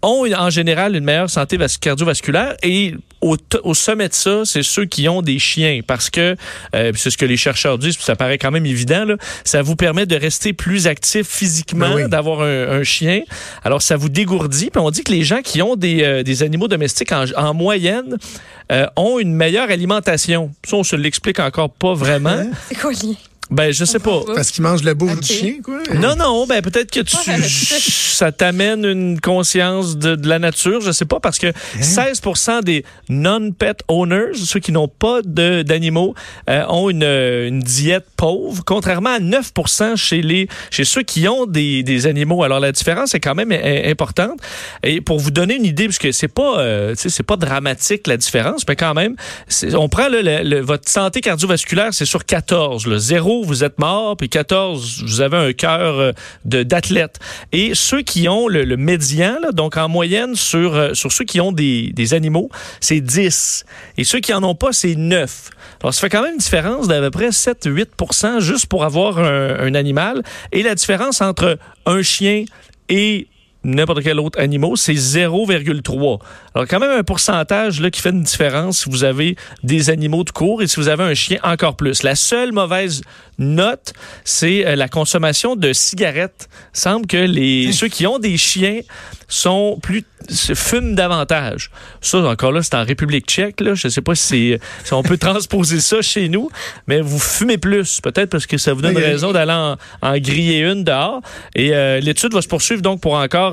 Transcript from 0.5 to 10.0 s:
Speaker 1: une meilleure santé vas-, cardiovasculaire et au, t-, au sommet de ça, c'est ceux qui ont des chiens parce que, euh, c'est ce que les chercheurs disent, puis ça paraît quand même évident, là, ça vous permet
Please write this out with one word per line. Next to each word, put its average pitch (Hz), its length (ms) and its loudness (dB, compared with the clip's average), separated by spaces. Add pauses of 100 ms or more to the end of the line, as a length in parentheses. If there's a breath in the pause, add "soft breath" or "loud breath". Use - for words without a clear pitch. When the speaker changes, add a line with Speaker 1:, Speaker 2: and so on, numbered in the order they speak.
Speaker 1:
une 151 80 0
meilleure 160 260 2
santé 165 280 -2
vas-, 160 100 2 (140)
cardiovasculaire 160 800 0
et 180 300 0 (260)
au, 160 160 2
t-, - 300 -4
au 170 80 0
sommet 214 340 0
de - 60 -4
ça, 208 320 0
c'est 147 180 -2
ceux 202 220 0
qui 151 240 0
ont 180 120 0
des 147 180 0
chiens 156 460 0
parce 123 240 -2
que, 175 280 0 (360 loud breath)
euh, 117 220 2
c'est - 140 -2
ce - 80 -2
que 139 80 0
les 123 100 2
chercheurs 131 420 0
disent, 160 200 -2
puis - 80 -8
ça 117 100 0
paraît 131 220 0
quand 135 140 0
même 160 140 0
évident, 135 380 0
là, 208 120 0 (280 loud breath)
ça 147 180 2
vous 151 140 0
permet 175 300 2